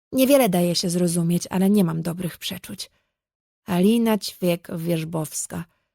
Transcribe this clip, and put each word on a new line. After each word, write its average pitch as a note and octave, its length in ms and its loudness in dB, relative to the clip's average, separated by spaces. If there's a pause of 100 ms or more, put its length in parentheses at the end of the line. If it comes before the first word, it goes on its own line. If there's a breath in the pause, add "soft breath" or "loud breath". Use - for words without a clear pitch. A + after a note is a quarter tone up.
(120)
Niewiele C4 380 4
daje F3 260 2
się F3+ 140 -2
zrozumieć, F3 600 0
ale F#3+ 200 2
nie G3+ 140 6
mam D#3+ 180 -2
dobrych E3+ 360 -8
przeczuć. - 540 -12 (760)
Alina A3 520 2
Ćwiek-Wierzbowska E3+ 1500 -6 (320)